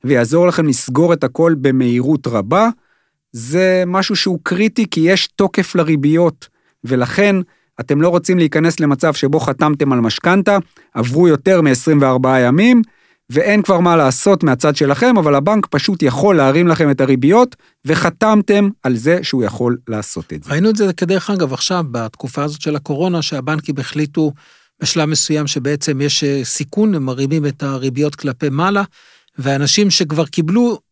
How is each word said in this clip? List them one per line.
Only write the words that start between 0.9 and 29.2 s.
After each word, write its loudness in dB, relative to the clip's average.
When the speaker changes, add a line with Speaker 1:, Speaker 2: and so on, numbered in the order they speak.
Speaker 1:
את -2
הכל 0
במהירות 0
רבה. 0
זה 0
משהו -2
שהוא -2
קריטי, 0
כי -4
יש 2
תוקף -2
לריביות, 0
ולכן 0
אתם -2
לא 4
רוצים 0
להיכנס 0
למצב 0
שבו 0
חתמתם 0
על 2
משכנתה, 0
עברו 2
יותר 2
מעשרים 2
וארבעה 2
ימים, 4
ואין 0
כבר 2
מה 4
לעשות 2
מהצד 2
שלכם, 2
אבל 2
הבנק 0
פשוט -2
יכול 2
להרים 4
לכם 2
את 0
הריביות, 2
וחתמתם 2
על 0
זה 0
שהוא -2
יכול -2
לעשות -8
את -12
זה. -10
Speaker 2:
ראינו 2
את 0
זה, 0
כדרך -2
אגב, -2
עכשיו, -4
בתקופה -8
הזאת -8
של -4
הקורונה, -2
שהבנקים -6
החליטו -4
בשלב -2
מסוים -2
שבעצם -4
יש, -2
אה, -2
סיכון, -2
הם -2
מרימים -2
את -4
הריביות -4
כלפי -6
מעלה, -2